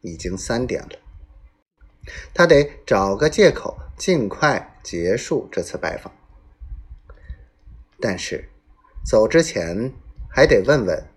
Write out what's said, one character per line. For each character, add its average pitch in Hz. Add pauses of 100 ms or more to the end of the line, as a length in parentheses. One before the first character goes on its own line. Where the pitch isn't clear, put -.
已 85
经 90
三 127
点 -
了， - (1300)
他 170
得 147 (220)
找 98
个 147
借 180
口 - (180)
尽 147
快 -
结 87
束 -
这 90
次 -
拜 -
访。 - (1900)
但 95
是 - (560)
走 110
之 165
前 101 (360)
还 143
得 120
问 139
问 85